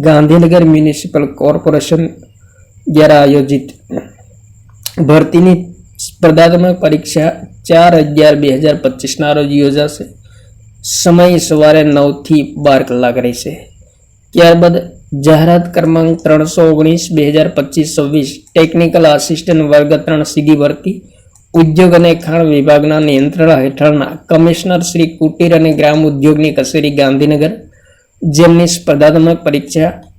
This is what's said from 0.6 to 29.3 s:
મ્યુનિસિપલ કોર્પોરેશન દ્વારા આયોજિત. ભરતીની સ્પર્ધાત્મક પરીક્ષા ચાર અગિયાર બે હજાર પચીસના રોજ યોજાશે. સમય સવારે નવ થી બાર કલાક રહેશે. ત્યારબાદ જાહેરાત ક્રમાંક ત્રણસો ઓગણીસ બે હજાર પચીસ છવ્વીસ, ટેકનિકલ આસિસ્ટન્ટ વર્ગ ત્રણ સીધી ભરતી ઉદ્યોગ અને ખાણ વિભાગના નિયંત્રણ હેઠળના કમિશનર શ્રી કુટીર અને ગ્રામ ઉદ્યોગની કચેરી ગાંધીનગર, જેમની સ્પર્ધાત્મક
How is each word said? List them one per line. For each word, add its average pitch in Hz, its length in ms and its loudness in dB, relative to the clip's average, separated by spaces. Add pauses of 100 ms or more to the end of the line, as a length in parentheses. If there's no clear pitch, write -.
મ્યુનિસિપલ 151 600 0 (160)
કોર્પોરેશન 151 640 -2 (840)
દ્વારા 151 360 4
આયોજિત. 139 440 0 (1400)
ભરતીની 170 480 2 (480)
સ્પર્ધાત્મક 170 760 0
પરીક્ષા 156 480 -2 (380)
ચાર 170 280 4
અગિયાર 151 400 2
બે 143 220 -2
હજાર 151 260 0
પચીસના 147 500 -4
રોજ 147 200 -2
યોજાશે. 143 520 -2 (800)
સમય 175 560 2
સવારે 151 440 2
નવ 143 240 0 (180)
થી 151 180 0 (220)
બાર 135 180 2
કલાક 123 340 -4
રહેશે. 123 360 -6 (800)
ત્યારબાદ 170 420 4 (500)
જાહેરાત 165 400 2 (100)
ક્રમાંક 165 480 -2
ત્રણસો 156 380 0 (100)
ઓગણીસ 160 320 0 (120)
બે 151 160 0
હજાર 156 260 0
પચીસ 147 380 -4
છવ્વીસ, 143 340 -2 (260)
ટેકનિકલ 165 500 0
આસિસ્ટન્ટ 151 640 0
વર્ગ 147 200 2 (140)
ત્રણ 156 180 -2
સીધી 147 400 0
ભરતી 165 340 -4 (560)
ઉદ્યોગ 165 400 2
અને 170 220 4
ખાણ 165 340 -2
વિભાગના 147 500 2
નિયંત્રણ 143 640 0
હેઠળના 143 480 -2 (160)
કમિશનર 170 540 0
શ્રી 170 340 -2
કુટીર 165 400 -2
અને 160 180 2
ગ્રામ 151 320 0
ઉદ્યોગની 147 500 0
કચેરી 143 440 -4
ગાંધીનગર, 147 520 0 (680)
જેમની 170 520 2
સ્પર્ધાત્મક 160 680 0